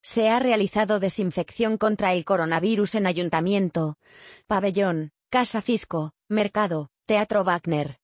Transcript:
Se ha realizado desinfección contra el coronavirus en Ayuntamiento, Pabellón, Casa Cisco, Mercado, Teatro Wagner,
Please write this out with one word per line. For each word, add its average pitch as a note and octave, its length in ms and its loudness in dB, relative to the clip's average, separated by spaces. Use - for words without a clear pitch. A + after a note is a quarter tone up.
Se A3 280 0
ha A#3 100 4
realizado G#3+ 600 2
desinfección F#3+ 760 -2
contra G#3 380 0
el E3+ 100 -2
coronavirus F3+ 680 0
en G3+ 120 0
Ayuntamiento, F3 920 0
Pabellón, F#3 640 -2
Casa A#3+ 320 0
Cisco, E3 520 -4
Mercado, G3+ 640 -2
Teatro G#3 380 0
Wagner, D#3+ 600 -2